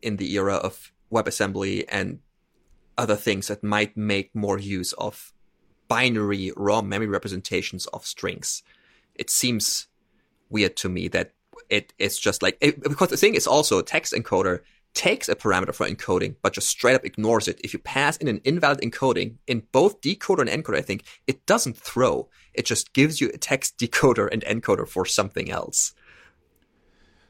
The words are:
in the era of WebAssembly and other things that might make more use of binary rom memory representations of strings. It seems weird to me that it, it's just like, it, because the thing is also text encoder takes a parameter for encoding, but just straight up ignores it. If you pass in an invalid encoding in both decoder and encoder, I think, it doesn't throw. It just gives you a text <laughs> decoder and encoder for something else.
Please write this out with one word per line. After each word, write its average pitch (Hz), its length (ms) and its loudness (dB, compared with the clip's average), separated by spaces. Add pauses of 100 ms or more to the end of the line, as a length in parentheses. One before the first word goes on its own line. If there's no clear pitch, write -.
in 107 140 -4
the 95 160 -4
era 98 200 2
of - 380 -4 (200)
WebAssembly 98 800 -2
and 95 300 -4 (760)
other 107 200 2
things 101 320 -2
that 104 160 -8
might 104 340 0
make 104 380 -2
more 101 240 0
use 98 340 -4
of - 400 -8 (540)
binary 107 680 2
rom 101 320 2
memory 104 200 -2
representations 92 800 -4
of - 180 -12
strings. - 560 -8 (540)
It - 160 -6
seems - 560 0 (640)
weird 104 280 2
to 95 120 -2
me 90 180 -4
that - 260 -2 (360)
it, 104 280 0
it's - 220 -2
just - 240 0
like, 95 180 2
it, 147 220 2
because 147 260 2
the - 80 -2
thing - 160 4
is - 140 2
also 120 340 4
text - 320 -2
encoder 95 460 0 (340)
takes - 340 0
a - 80 2
parameter 95 380 0
for - 140 -2
encoding, 92 560 -2
but 98 100 2
just - 160 -2
straight 123 240 4
up 131 100 4
ignores 110 440 0
it. 85 160 -4
If 104 100 -8
you - 60 -6
pass 143 380 0
in 156 100 -4
an 107 160 -2
invalid 147 380 2
encoding 117 560 -2 (100)
in 117 240 -2
both 180 300 4
decoder 156 460 0
and - 20 -2
encoder, 107 280 -2
I - 40 0
think, - 240 -6 (200)
it - 220 -4
doesn't 185 300 2
throw. 104 520 0 (240)
It - 140 -4
just - 260 -2
gives 151 260 4
you 123 140 2
a - 40 -12
text - 400 -4
<laughs> - 20 -8
decoder 117 520 2
and 113 120 -2
encoder 110 440 0
for 92 160 -2
something - 460 -2
else. - 440 -2 (1400)